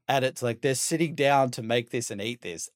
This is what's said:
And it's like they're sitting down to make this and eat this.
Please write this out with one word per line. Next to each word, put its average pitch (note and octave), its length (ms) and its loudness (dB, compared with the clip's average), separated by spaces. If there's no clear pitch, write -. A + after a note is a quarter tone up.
And C3+ 160 2
it's C3 180 -2
like A#2 200 -4
they're C3+ 140 2
sitting E3 400 0
down C3+ 360 4
to B2+ 100 -8
make A#2 280 0
this A#2+ 200 -4
and G2+ 120 -8
eat A#2 200 -6
this. E2+ 340 -10